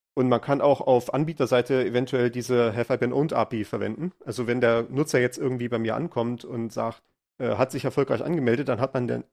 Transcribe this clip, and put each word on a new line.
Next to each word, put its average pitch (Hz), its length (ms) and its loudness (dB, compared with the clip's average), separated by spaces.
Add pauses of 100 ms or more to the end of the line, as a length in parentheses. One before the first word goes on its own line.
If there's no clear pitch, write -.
(140)
Und 127 140 4
man 120 120 4
kann 139 220 0
auch 139 180 4
auf 123 320 2
Anbieterseite 135 720 0
eventuell 123 460 0
diese 120 440 0
Have 120 200 0
I - 20 2
Been 123 160 0
Owned 147 220 0
api 113 300 0
verwenden. 107 480 -4 (120)
Also 117 220 -4
wenn 120 160 0
der 117 220 4
Nutzer 135 360 0
jetzt 123 160 0
irgendwie 127 320 -2
bei 117 100 -2
mir 113 160 -2
ankommt 120 500 -2
und 117 280 -6
sagt, 117 300 -6 (360)
äh, 113 180 -2
hat 127 140 0
sich 131 140 -6
erfolgreich 131 400 -2
angemeldet, 135 440 0
dann 120 120 -2
hat 131 140 -2
man 123 140 -2
dann 120 240 -4